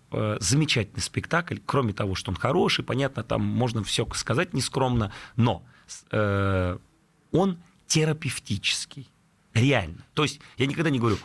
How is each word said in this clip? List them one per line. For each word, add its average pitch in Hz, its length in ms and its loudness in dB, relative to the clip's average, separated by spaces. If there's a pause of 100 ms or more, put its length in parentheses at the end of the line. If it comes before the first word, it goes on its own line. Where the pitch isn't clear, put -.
(120)
э, 107 300 -2
замечательный 127 600 2
спектакль, - 640 -4
кроме 120 280 2
того, 98 220 -2
что - 160 -6
он 92 40 -2
хороший, 165 480 0
понятно, 120 400 -4
там 113 180 -2
можно 110 440 0
все - 280 -2
сказать 147 400 -2
нескромно, 123 600 0 (240)
но, 113 260 2 (240)
с-, - 240 -18
э, 98 680 2 (540)
он 175 260 2 (300)
терапевтический. - 1200 -2 (440)
Реально. 117 500 2 (120)
То 151 80 2
есть - 180 -2 (160)
я 127 80 2
никогда 156 240 0
не 135 100 2
говорю: 110 260 2